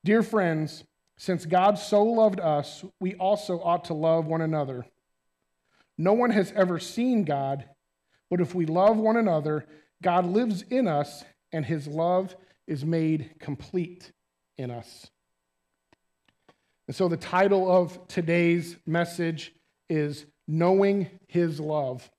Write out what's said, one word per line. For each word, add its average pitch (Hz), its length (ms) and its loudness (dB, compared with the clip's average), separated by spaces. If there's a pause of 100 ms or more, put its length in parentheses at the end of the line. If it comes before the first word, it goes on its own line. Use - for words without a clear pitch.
Dear 214 180 4
friends, 165 600 -2 (340)
since 175 300 -4
God 185 320 4
so 208 240 2
loved 220 360 4
us, 151 460 -2 (140)
we 190 160 -4
also 185 460 -2
ought 170 240 0
to 165 100 -6
love 160 320 2
one 165 140 -2
another. 143 440 -4 (1120)
No 175 160 2
one 240 160 2
has 196 220 2
ever 180 280 2
seen 233 440 0
God, 139 420 -4 (640)
but 175 100 0
if 175 140 0
we 175 120 0
love 190 320 4
one 220 200 2
another, 156 480 0 (360)
God 180 240 2
lives 202 440 0
in 254 180 0
us 147 380 -4 (260)
and 160 140 -4
his 147 220 -6
love 180 480 -2 (320)
is 147 180 -6
made 160 540 -2
complete 175 720 -8 (460)
in 127 140 -8
us." - 380 -18 (1800)
And 139 80 -10
so 185 120 0
the 170 100 0
title 190 520 2
of 180 380 2
today's 170 680 0 (120)
message 165 680 -4 (360)
is 147 360 -2 (220)
Knowing 190 600 2 (200)
His 165 320 -2
Love. 151 600 -6